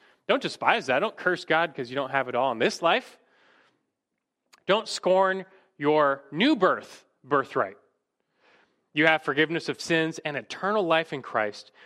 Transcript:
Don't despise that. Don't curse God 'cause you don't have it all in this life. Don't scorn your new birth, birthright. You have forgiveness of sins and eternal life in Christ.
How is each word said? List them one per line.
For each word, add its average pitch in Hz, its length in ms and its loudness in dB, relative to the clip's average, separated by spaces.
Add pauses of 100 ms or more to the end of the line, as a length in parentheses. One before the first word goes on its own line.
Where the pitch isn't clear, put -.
(280)
Don't 262 120 0
despise 165 460 0
that. 131 140 2
Don't 208 140 -2
curse - 300 -2
God 165 300 0
'cause 123 160 -8
you 127 40 -10
don't 135 160 -4
have 135 180 -2
it 123 60 -6
all 127 180 2
in 113 60 -6
this 170 220 0
life. 175 380 0 (1500)
Don't 214 220 2
scorn 190 560 0 (320)
your 143 540 2
new 254 260 2
birth, 156 480 0 (180)
birthright. 127 540 -2 (1200)
You 151 120 2
have 160 180 4
forgiveness 151 440 0
of 139 100 -6
sins 160 460 0
and 147 140 -6
eternal 202 480 -2
life 160 260 0
in 143 80 -6
Christ. 107 500 -4 (160)